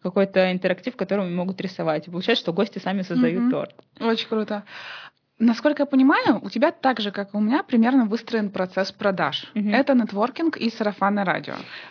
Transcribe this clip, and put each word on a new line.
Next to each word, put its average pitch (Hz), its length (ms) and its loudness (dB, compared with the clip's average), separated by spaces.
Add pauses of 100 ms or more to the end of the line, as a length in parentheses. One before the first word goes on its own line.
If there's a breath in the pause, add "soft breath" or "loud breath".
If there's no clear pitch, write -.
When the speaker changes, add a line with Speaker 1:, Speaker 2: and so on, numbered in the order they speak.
Speaker 1:
какой-то 190 480 2
интерактив, 185 420 -4
в - 40 -18
котором 196 280 -2
они 175 100 -4
могут 185 260 -4
рисовать. 165 460 -4
И 175 40 -16
получается, 185 320 -2
что 165 100 -2
гости 202 260 -2
сами 190 240 -4
создают 240 420 0
Speaker 2:
Мгм. 254 60 2
Speaker 1:
торт. - 220 -4 (260)
Speaker 2:
Очень 226 280 -2
круто. 214 360 -4 (760 loud breath)
Насколько 277 440 2
я - 40 4
понимаю, 277 560 4
у 196 60 -8
тебя 285 220 2
так 262 280 0
же, 208 120 -4
как 196 220 -8
и 208 40 -2
у - 20 0
меня, 240 240 2
примерно 240 420 4
выстроен 214 440 -4
процесс 190 420 -4
продаж. 180 640 -2
Speaker 1:
Мгм. 208 200 0
Speaker 2:
Это 277 200 4
нетворкинг 247 640 0
и 226 120 -2
сарафанное 202 560 -2
радио. - 300 -4 (360 loud breath)